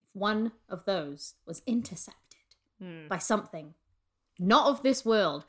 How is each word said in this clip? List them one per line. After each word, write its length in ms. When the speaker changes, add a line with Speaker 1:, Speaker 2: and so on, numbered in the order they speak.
Speaker 1:
if 120
one 380
of 160
those 480
was 200
intercepted 540
Speaker 2:
Hmm. 280
Speaker 1:
by 100
something 560
not 280
of 140
this 240
world, 440